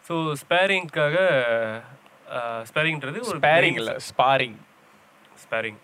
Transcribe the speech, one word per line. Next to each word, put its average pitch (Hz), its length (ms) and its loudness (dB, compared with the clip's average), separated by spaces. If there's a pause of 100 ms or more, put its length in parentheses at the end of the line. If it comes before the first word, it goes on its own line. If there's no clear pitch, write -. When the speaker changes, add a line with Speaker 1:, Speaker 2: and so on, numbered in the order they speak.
Speaker 1:
So 160 320 -4
ஸ்பேரிங்காக, 170 840 0 (1120)
ஆ, 117 320 -8 (100)
ஸ்பேரிங்ன்றது 156 540 -4
ஒரு 196 120 -6
Speaker 2:
ஸ்பேரிங் 165 220 6
Speaker 1:
கேம். 170 140 2
Speaker 2:
இல்ல, 113 220 -4
ஸ்பாரிங். 127 600 0 (800)
Speaker 1:
ஸ்பேரிங். 113 500 -8